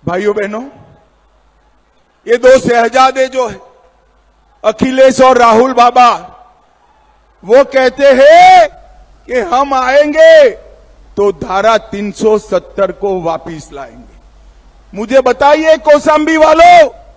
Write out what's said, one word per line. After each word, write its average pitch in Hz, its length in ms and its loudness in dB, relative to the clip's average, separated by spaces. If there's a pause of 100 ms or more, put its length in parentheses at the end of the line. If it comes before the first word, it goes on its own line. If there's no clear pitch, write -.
भाइयों 202 320 -6
बहनों, 208 260 -10 (1700)
ये 233 100 -2
दो 254 120 2 (100)
शहजादे 254 680 -2
जो 254 200 -6
है, 196 120 -14 (1040)
अखिलेश 262 580 0
और 254 160 4
राहुल 240 360 2
बाबा, 240 360 2 (1300)
वो 233 200 2
कहते 269 500 -2
हैं 330 540 4 (600)
कि 247 120 -6 (100)
हम 277 240 -4
आएंगे 294 760 2 (680)
तो 202 140 -2
धारा 196 460 -4 (100)
तीन 202 240 -10
सौ 214 260 -4
सत्तर 190 540 -6
को 190 300 -8
वापस 160 520 -12
लाएंगे। - 1200 -20
मुझे 233 240 -2
बताइए 302 560 0
कौशाम्बी 302 600 0
वालों 320 500 4 (300)